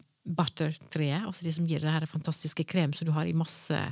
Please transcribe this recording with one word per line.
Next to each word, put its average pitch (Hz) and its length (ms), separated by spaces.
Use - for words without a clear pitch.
butter-treet, 156 1000
altså 185 180
det 165 120
som 170 100
gir 156 160
det 151 100
her 160 140
fantastiske 156 580
krem 160 300
som 165 140
du 156 40
har 156 140
i 170 80
masse, 160 400